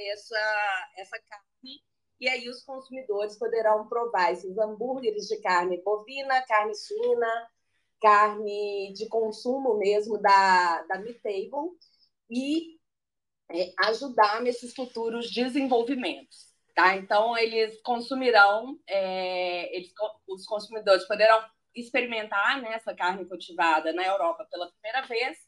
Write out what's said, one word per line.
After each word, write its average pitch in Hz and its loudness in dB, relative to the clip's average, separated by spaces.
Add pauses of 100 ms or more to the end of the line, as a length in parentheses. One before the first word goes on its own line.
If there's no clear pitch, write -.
(120)
essa, 208 -2
essa 196 -14 (100)
carne. 254 -20 (380)
E 247 -2
aí 240 -4
os 247 -14
consumidores 254 -6
poderão 220 2
provar 233 0
esses 190 -6
hambúrgueres 214 -4
de 214 -4
carne 180 0
bovina, 254 -2
carne 214 2
suína, 233 -2 (540)
carne 208 2
de 202 -10
consumo 226 -2
mesmo 208 0
da, 185 6
da 185 -6
Meat 233 -14
Table 240 -6 (520)
e, 285 -4 (720)
é, - -4 (120)
ajudar 226 0
nesses 240 -4
futuros 226 -8
desenvolvimentos, 247 -4 (260)
tá? 185 4
Então, 214 0
eles 226 -2
consumirão, 240 2
é, 185 -4
eles, 180 -10 (340)
os 190 -12
consumidores 208 4
poderão 220 8 (320)
experimentar, 233 -2
né, 226 -8
essa 226 -8
carne 185 -2
cultivada 165 0
na 180 -4
Europa 175 0
pela 175 -10
primeira 233 -6
vez, 254 -4